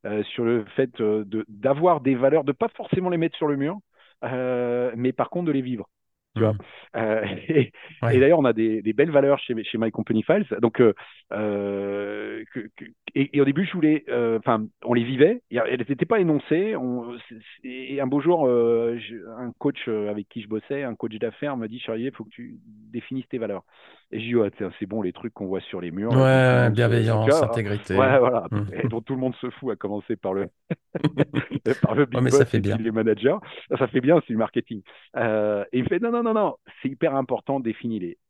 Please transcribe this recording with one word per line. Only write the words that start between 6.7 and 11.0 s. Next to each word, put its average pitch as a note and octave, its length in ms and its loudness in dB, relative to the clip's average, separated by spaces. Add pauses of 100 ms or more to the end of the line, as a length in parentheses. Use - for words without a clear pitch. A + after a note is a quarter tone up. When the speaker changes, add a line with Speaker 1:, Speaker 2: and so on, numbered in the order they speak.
Speaker 1:
Euh, A2 260 0
<laughs> G2+ 260 -8
et, D3 240 2 (300)
Speaker 2:
Ouais. A#2 140 4
Speaker 1:
et B2+ 40 8
d'ailleurs, D3+ 180 8
on C#3 80 4
a A#2 80 4
des, A2 260 0
des G#2+ 140 0
belles C#3+ 160 4
valeurs C#3 280 4
chez, - 160 -6 (100)
chez - 120 -8
My A2+ 140 0
Company A2 320 0
Files. G3 240 2 (160)
Donc, A#2 180 2
euh, A2+ 140 8 (380)